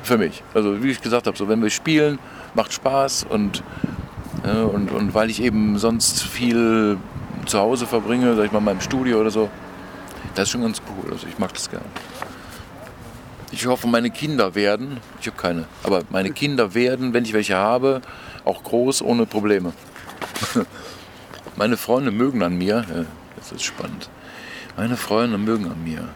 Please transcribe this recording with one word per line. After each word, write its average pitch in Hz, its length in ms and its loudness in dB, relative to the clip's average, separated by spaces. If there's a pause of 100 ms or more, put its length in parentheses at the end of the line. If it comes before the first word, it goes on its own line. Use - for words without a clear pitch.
Für 123 140 4
mich. 87 260 0 (100)
Also 104 300 2
wie 135 80 2
ich 117 100 -4
gesagt 120 260 2
hab, 101 100 -2
so 101 100 0
wenn 110 160 4
wir 107 60 4
spielen, 151 500 2 (360)
macht - 180 0
Spaß 135 560 0
und, 104 340 0 (840)
ja, 110 180 2
und, 101 280 0
und 98 220 0
weil 110 160 4
ich 107 120 -2
eben 107 380 4
sonst 113 440 2
viel 113 720 4 (480)
zu - 140 2
Hause 117 280 4
verbringe, 120 480 4
sag 104 100 6
ich 101 60 0
mal, 107 80 4
in 107 60 2
meinem 98 160 2
Studio 127 380 2
oder 110 120 4
so, 107 180 2 (880)
das 95 80 2
ist 101 80 2
schon 120 100 -2
ganz 113 280 -2
cool. - 240 -8
Also - 140 -10
ich - 120 -12
mag 95 140 -2
das - 160 -8
gerne. - 160 -10 (1700)
Ich 113 140 -6
hoffe, 127 220 2
meine 117 240 4
Kinder 117 440 0
werden, 107 420 2 (240)
ich - 60 -6
hab 113 100 -8
keine, 85 280 0 (180)
aber 95 260 4
meine 95 220 0
Kinder 127 440 0
werden, 123 380 2
wenn 120 100 4
ich 110 100 -4
welche 104 220 2
habe, 127 460 2 (440)
auch - 180 -2
groß, 123 380 2
ohne 120 240 2
Probleme. 101 480 2 (800)
<laughs> 107 120 2 (880)
Meine 110 220 2
Freunde 127 320 2
mögen 120 320 2
an 87 160 2
mir, 104 260 2 (100)
ja, 85 120 -2 (320)
das - 140 -16
ist - 120 -8
spannend, - 460 -8 (680)
meine 117 220 -2
Freunde 110 400 2
mögen 107 300 2
an 80 160 -6
mir. 80 320 -6